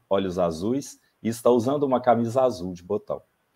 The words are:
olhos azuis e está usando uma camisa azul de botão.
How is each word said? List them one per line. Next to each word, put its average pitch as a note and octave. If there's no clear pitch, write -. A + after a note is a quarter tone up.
olhos F#2+
azuis F#2
e A2
está A#2
usando C3
uma B2+
camisa A#2
azul F#2
de F2
botão. F2+